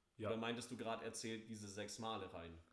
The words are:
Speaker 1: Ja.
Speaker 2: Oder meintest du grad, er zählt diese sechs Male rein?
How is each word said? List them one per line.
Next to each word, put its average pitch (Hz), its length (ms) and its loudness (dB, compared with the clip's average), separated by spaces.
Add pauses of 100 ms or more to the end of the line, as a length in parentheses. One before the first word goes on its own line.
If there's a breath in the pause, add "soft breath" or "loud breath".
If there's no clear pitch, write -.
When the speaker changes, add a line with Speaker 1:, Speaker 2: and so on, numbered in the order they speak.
(200)
Speaker 1:
Ja. 104 80 4
Speaker 2:
Oder 110 80 6
meintest 117 340 2
du 123 60 -2
grad, 110 260 2
er 113 120 0
zählt 113 340 -2
diese 104 180 -4
sechs 101 320 -2
Male 107 360 0
rein? 85 180 -6 (200)